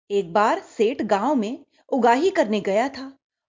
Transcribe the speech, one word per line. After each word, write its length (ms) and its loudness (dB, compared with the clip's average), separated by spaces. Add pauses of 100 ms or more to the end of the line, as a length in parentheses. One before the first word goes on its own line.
(100)
एक 220 -2
बार 280 2
सेठ 420 -2
गांव 320 0
में 300 -4 (240)
उगाही 420 2
करने 300 0
गया 280 -2
था। 300 -14 (300)